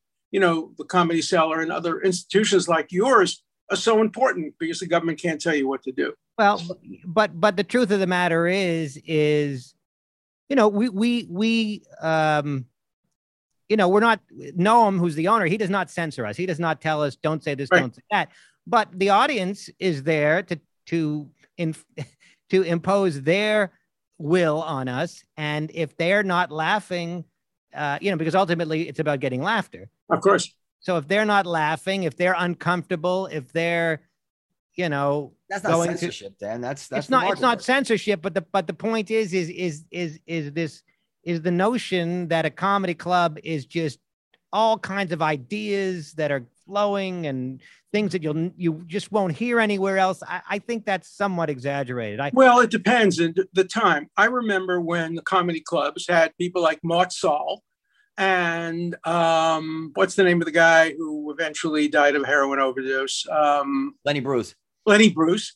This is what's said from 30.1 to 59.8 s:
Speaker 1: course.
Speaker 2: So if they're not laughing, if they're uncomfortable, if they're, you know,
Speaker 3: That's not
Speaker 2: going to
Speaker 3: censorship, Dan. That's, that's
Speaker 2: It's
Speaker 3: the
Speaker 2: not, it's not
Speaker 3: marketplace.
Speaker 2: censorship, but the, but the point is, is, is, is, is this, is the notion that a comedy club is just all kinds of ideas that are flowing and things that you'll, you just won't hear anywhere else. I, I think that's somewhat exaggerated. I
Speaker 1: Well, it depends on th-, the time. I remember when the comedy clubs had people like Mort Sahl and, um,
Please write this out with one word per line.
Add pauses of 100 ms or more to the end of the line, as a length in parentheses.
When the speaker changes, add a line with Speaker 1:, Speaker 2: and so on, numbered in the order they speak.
Speaker 1:
course. (280)
Speaker 2:
So
if
they're
not
laughing,
if
they're
uncomfortable,
if
they're, (720)
you
know, (160)
Speaker 3:
That's
not
Speaker 2:
going
to
Speaker 3:
censorship,
Dan.
That's,
that's
Speaker 2:
It's
Speaker 3:
the
Speaker 2:
not,
it's
not
Speaker 3:
marketplace.
Speaker 2:
censorship,
but
the,
but
the
point
is,
is,
is,
is,
is
this, (420)
is
the
notion
that
a
comedy
club
is
just (540)
all
kinds
of
ideas
that
are (200)
flowing
and (300)
things
that
you'll,
you
just
won't
hear
anywhere
else.
I,
I
think
that's
somewhat
exaggerated.
I
Speaker 1:
Well,
it
depends
on
th-,
the
time.
I
remember
when
the
comedy
clubs
had
people
like
Mort
Sahl (540)
and, (100)
um,